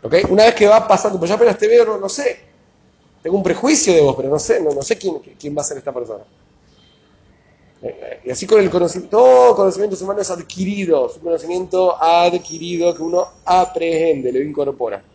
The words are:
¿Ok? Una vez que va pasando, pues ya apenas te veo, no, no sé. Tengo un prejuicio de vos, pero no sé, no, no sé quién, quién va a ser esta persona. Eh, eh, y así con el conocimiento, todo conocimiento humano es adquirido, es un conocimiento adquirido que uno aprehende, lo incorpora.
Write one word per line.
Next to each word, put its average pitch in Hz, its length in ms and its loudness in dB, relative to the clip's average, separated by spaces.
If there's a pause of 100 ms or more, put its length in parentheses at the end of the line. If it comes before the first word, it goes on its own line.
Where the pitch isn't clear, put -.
¿Ok? 117 120 -4 (160)
Una 214 160 6
vez 226 80 4
que 208 120 4
va 214 220 4
pasando, 190 300 0
pues 170 100 -4
ya 202 80 -2
apenas 214 220 2
te 214 100 0
veo, 233 160 6
no, 214 140 -4
no 196 100 -8
sé. 247 300 -6 (840)
Tengo 175 140 -2
un 196 60 -2
prejuicio 196 500 0
de 165 80 6
vos, 135 160 4
pero 135 140 -6
no 151 80 0
sé, - 220 0
no, 156 100 -2
no 139 120 -4
sé 220 160 -4
quién, 175 200 -6 (200)
quién 147 180 -10
va 151 40 -4
a 139 40 -6
ser 143 140 -8
esta 139 140 -10
persona. 113 320 -10 (1600)
Eh, - 180 -12
eh, 120 240 -18
y 127 60 -10
así 127 160 -8
con 214 140 4
el 190 80 2
conocimiento, 175 480 -2
todo 247 380 6
conocimiento 190 480 -2
humano 196 200 -6
es 185 80 -6
adquirido, 175 800 -2
es - 100 -12
un - 40 -20
conocimiento 175 800 -2
adquirido 170 920 0
que 151 80 -10
uno 175 220 -2 (200)
aprehende, 165 880 0
lo 127 80 -2
incorpora. 135 640 -6 (100)